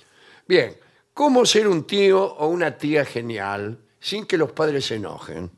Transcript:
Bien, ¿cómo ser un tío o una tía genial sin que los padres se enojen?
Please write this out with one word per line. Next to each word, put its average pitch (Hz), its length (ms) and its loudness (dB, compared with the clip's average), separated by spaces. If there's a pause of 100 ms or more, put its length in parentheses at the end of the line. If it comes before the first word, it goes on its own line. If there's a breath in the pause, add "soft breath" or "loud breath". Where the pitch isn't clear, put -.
(460 soft breath)
Bien, 135 300 2 (380 soft breath)
¿cómo 254 320 4
ser 214 240 4
un 165 180 0
tío 196 360 4
o 156 240 -4
una 160 300 -2
tía 147 280 0
genial 107 760 -6 (220)
sin 208 240 -8
que 185 120 0
los 156 140 0
padres 151 360 -2
se 117 80 -4
enojen? 82 640 -10